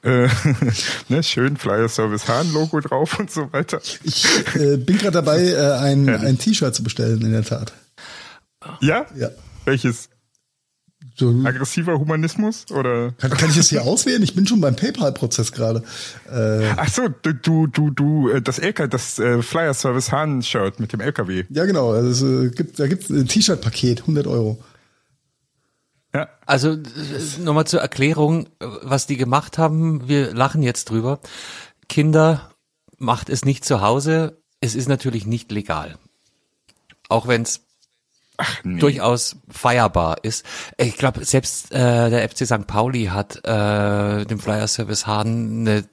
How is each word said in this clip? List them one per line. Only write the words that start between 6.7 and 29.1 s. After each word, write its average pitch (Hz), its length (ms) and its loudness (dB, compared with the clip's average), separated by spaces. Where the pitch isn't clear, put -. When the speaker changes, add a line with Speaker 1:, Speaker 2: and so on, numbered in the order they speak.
Speaker 2:
zu - 100 -4
bestellen, 113 380 0
in 110 120 2
der 110 100 2
Tat. 117 300 -6
Speaker 1:
Ja? 185 280 2
Speaker 2:
Ja. 120 100 -4
Speaker 1:
Welches? 127 420 0
Speaker 2:
So. 123 260 4
Speaker 1:
Aggressiver 135 560 -2
Humanismus 160 720 -2
oder? 123 460 -2
Speaker 2:
Kann, 131 140 -2
kann 156 180 2
ich 151 80 4
das 170 100 6
hier 147 160 2
auswählen? 233 400 2
Ich 151 120 0
bin 190 120 4
schon 220 140 4
beim 131 160 2
PayPal-Prozess 139 760 -2
gerade. 113 320 -2
Äh, 110 460 0
Speaker 1:
Ach 151 100 0
so, 247 220 -2
du, 160 120 0
du, 160 340 2
du, 147 220 2
du, 143 400 2
äh, 131 120 2
das 135 180 -2
L 180 120 0
K, 156 160 -2
das, 120 320 -4
äh, 120 220 2
Flyer 156 320 0
Service 127 400 -2
Hahn 143 300 0
Shirt 98 360 -2
mit 107 140 -4
dem 113 80 -4
L 135 100 -2
K 107 160 -4
W. 92 220 -2
Speaker 2:
Ja, 151 160 0
genau. 151 260 2
Also 120 180 2
es, 123 120 0
äh, 127 340 0
gibt, - 240 -6
da 143 80 2
gibt's - 220 -2
ein 131 180 2
T-Shirt-Paket, 123 800 0
hundert 147 200 0
Euro. 110 360 -2
Speaker 1:
Ja. 143 140 -4
Speaker 3:
Also, 139 260 4
äh, 156 60 -4
nochmal 156 240 2
zur - 140 2
Erklärung, 151 680 2
äh, - 60 -10
was 135 240 -2
die 143 120 -4